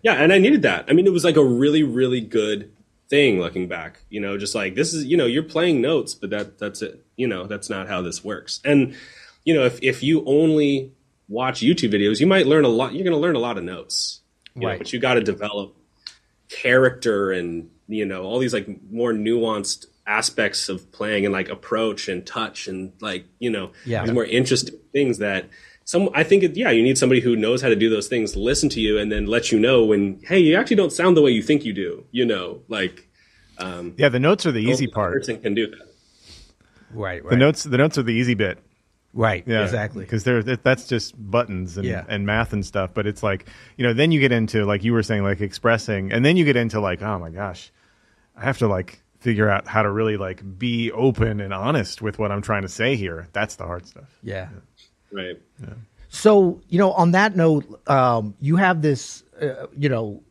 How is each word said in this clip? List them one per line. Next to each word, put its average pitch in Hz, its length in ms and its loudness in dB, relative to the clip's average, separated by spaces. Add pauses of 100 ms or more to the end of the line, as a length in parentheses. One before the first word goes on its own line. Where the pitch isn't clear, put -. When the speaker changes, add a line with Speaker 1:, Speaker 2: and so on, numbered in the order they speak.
Speaker 1:
Yeah, 220 100 6
and 151 180 6
I 196 60 6
needed 220 240 6
that. 95 260 0
I 147 60 4
mean, 180 120 6
it 190 60 4
was, 170 100 0
like, 165 140 4
a 151 80 6
really, 143 400 2
really 127 360 0
good 107 520 -4 (360)
thing 135 300 4
looking 90 300 -4
back, 82 320 -12 (100)
you 104 100 -10
know, 98 160 -6
just 101 160 -8
like, 98 220 -4
this 160 180 -2
is, 156 120 -6
you 147 120 0
know, 143 100 2
you're 135 180 -2
playing 160 360 0
notes, 139 320 -2
but 98 180 -10
that, 104 280 -8
that's 104 240 -8
it. - 220 -12 (120)
You 123 120 -2
know, 92 180 -6
that's 101 240 -10
not 95 160 -8
how 92 160 -4
this 87 220 -10
works. - 400 -10
And, 135 320 2 (480)
you 165 100 2
know, 139 100 4
if, 120 160 0
if - 220 -2
you 151 240 2
only 143 640 2 (380)
watch 127 320 -4
YouTube 117 320 2
videos, 104 260 2
you 151 80 4
might 190 220 4
learn 151 160 6
a 127 40 6
lot. 117 260 0
You're 185 100 -6
gonna 170 120 2
learn 160 200 0
a - 20 0
lot 117 200 -2
of 90 40 -8
notes, - 600 -8 (340)
you 123 60 -8
know, 117 80 -2
Speaker 2:
Right. 95 80 -6
Speaker 1:
but - 140 -10
you 123 60 -4
gotta 123 240 2
develop 101 540 -6 (720)
character 123 840 2
and, 85 400 -6 (160)
you 107 180 -6
know, 95 200 -8
all 113 160 -2
these, 123 120 0
like, 104 160 -4 (220)
more 117 220 -2
nuanced 110 720 -2 (180)
aspects 107 640 -4
of 92 220 -10
playing 104 360 -2
and, 98 60 0
like, 95 160 -4
approach 110 600 -6
and 87 180 -8
touch - 400 -10
and, 95 240 -10 (100)
like, 92 240 -8 (140)
you 120 120 -4
know, 98 200 -6 (160)
Speaker 2:
Yeah. 113 180 -2
Speaker 1:
these 113 80 -2
more 117 120 2
interesting 127 560 0 (120)
things 131 260 0
that 98 280 -4 (380)
some, 185 300 0
I 147 80 2
think, 190 220 6
it, 156 120 0
yeah, 220 140 0
you 113 100 6
need 127 160 4
somebody 127 240 4
who 120 140 2
knows 113 260 0
how 131 80 0
to 113 60 4
do 110 160 2
those 104 160 0
things, 113 300 -2
listen 127 340 0
to 113 100 -6
you, 107 180 2
and 104 120 -2
then 104 160 -2
let 117 240 0
you 110 80 4
know 120 260 6
when, 101 380 2
"Hey, 185 160 2
you 160 160 6
actually 226 220 2
don't 180 160 2
sound 175 240 4
the 156 60 8
way 135 100 6
you 110 100 0
think 151 220 2
you 110 80 -4
do," 87 400 -8
you 123 120 0
know, 95 440 -4
like, 98 400 -6 (500)
um, 87 400 -10
Speaker 3:
Yeah, 143 100 4
the 127 120 0
notes 180 260 2
are 151 60 0
the 113 80 -2
Speaker 1:
only 117 120 2
Speaker 3:
easy 127 140 0
Speaker 1:
the - 60 -8
Speaker 3:
part. 98 200 -2
Speaker 1:
person - 280 -6
can 104 140 -4
do 110 120 0
that. - 220 -18 (1080)
Speaker 2:
Right, 95 260 -8
Speaker 3:
The 87 100 -8
Speaker 2:
right. 120 80 4
Speaker 3:
notes, 147 260 4
the 127 140 0
notes 151 200 2
are 127 60 -2
the 117 80 -2
easy 120 220 2
bit. 98 240 -2 (540)
Speaker 2:
Right, 107 320 0
Speaker 3:
Yeah, 110 200 0
Speaker 2:
exactly. 104 420 -6
Speaker 3:
'cause 110 160 -4
they're, 123 220 2
that, 123 180 -4
that's 127 240 2
just - 320 -4
buttons 98 580 -4
and, 98 100 -6
Speaker 2:
Yeah. 90 220 -6
Speaker 3:
and 101 180 -4
math 110 260 0
and 101 120 -4
stuff. 95 300 -4
But 104 140 -2
it's 104 160 -8
like, 98 220 -4 (300)
you 127 80 -4
know, 120 80 2
then 147 200 2
you 151 80 4
get 135 120 4
into, 110 320 0
like 101 200 0
you 117 80 2
were 113 100 2
saying, 104 220 -2
like, 98 160 -2
expressing, 104 720 -2
and 117 120 0
then 160 120 4
you 170 80 4
get 143 120 4
into, 110 240 -2
like, 95 220 -4
"Oh 104 160 -4
my 85 120 -10
gosh, 92 420 -12 (640)
I - 80 -16
have 131 140 -2
to, 113 100 2
like, 92 340 -4 (160)
figure 107 320 2
out 98 160 0
how 110 160 0
to 104 80 2
really, 107 260 -2
like, 95 260 -8 (160)
be 117 340 -2
open 113 480 0
and 98 120 -8
honest 107 480 -4
with 107 200 -6
what 104 100 -2
I'm 101 100 -4
trying 101 220 -2
to 95 60 -8
say 120 260 -2
here." 82 380 -8
That's 104 240 -6
the 92 80 -12
hard 85 220 -10
stuff. - 180 -20 (180)
Speaker 2:
Yeah. 95 300 -10
Speaker 3:
Yeah. 92 60 -20 (560)
Speaker 1:
Right. 90 240 -10 (220)
Speaker 3:
Yeah. - 140 -16 (340)
Speaker 2:
So, 196 600 2
you 175 80 0
know, 190 140 4
on 175 180 4
that 196 260 2
note, 160 300 2 (200)
um, 120 540 2
you 147 160 0
have 180 240 2
this, 147 420 -2 (160)
uh, - 280 -6 (100)
you 139 140 0
know 113 400 -4